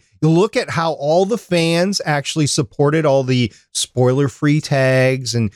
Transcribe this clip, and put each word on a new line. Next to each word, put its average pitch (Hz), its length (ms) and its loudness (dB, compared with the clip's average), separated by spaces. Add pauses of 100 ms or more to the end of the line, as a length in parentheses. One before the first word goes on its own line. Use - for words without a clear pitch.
(220)
you 156 80 2
look 180 280 2
at 202 140 -4
how 165 220 -2
all 160 320 0
the 196 120 -4
fans 170 680 0
actually 147 420 -2
supported 151 580 0
all 135 180 2
the 127 280 0 (200)
spoiler-free 139 880 0
tags 131 760 0
and 113 200 -2